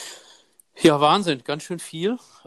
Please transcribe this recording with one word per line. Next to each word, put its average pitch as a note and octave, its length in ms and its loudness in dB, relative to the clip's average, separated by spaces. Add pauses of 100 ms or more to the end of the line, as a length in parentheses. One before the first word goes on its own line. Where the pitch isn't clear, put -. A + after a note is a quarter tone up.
(760)
Ja, D3 240 4
Wahnsinn, D#3 420 2
ganz D3 200 -6
schön F3 160 -10
viel. F#3 400 -4 (280)